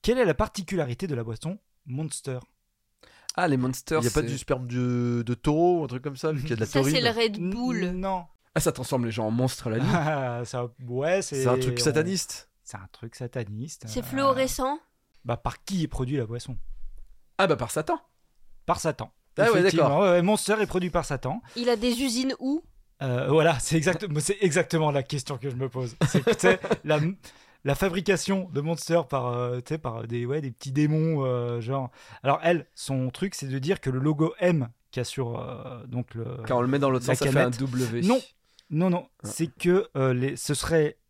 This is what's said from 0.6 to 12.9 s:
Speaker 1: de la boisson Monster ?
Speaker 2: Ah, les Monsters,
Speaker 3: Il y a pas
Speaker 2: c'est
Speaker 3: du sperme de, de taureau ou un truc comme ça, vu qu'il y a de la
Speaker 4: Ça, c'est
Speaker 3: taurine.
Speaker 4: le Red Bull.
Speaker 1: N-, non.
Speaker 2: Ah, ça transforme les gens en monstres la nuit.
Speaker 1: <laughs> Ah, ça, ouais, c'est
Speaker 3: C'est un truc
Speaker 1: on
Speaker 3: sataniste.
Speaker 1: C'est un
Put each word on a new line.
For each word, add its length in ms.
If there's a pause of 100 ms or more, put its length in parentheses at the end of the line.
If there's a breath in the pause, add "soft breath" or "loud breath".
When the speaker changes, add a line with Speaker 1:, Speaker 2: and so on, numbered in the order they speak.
Speaker 1:
de 100
la 100
boisson 320 (280)
Monster ? 540 (960 loud breath)
Speaker 2:
Ah, 140
les 80
Monsters, 420
Speaker 3:
Il 60
y 20
a 40
pas 100
Speaker 2:
c'est 60
Speaker 3:
du 100
sperme 300
de, 580
de 80
taureau 480
ou 20
un 40
truc 140
comme 140
ça, 160
vu 120
qu'il 80
y 20
a 20
de 60
la 40
Speaker 4:
Ça, 160
c'est 100
Speaker 3:
taurine. 120
Speaker 4:
le 80
Red 280
Bull. 440
Speaker 1:
N-, 160
non. 240 (320)
Speaker 2:
Ah, 40
ça 120
transforme 340
les 60
gens 160
en 40
monstres 380
la 80
nuit. 100
Speaker 1:
<laughs> 60
Ah, 520
ça, 260 (160)
ouais, 340
c'est 220
Speaker 3:
C'est 60
un 100
truc 200
Speaker 1:
on 40
Speaker 3:
sataniste. 680 (140)
Speaker 1:
C'est 140
un 140